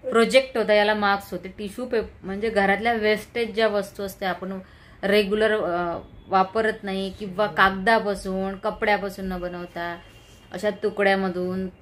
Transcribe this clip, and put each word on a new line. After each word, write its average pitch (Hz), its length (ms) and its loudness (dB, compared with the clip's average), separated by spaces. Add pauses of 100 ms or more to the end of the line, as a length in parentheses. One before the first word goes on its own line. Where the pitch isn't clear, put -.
(100)
प्रोजेक्ट 233 480 4
होता, 208 160 2
याला 208 200 4
मार्क्स 202 380 0
होते. 185 260 -10
टिश्यू 208 280 -8
पेप-, 220 400 -4
म्हणजे 196 240 -4
घरातल्या 202 440 2
wastage 214 640 -2
ज्या 220 120 2
वस्तू 202 360 -2
असते, 196 220 -8
आपण 185 340 -6 (440)
regular, 208 480 4
अ, 175 460 -2 (300)
वापरत 190 460 2 (100)
नाही 190 360 -4
किंवा 202 280 -2
कागदापासून, 190 1080 2
कपड्यापासून 196 680 -2
न 185 120 -4
बनवता 175 600 -8 (540)
अशा 196 180 -2
तुकड्यामधून 190 1000 0 (140)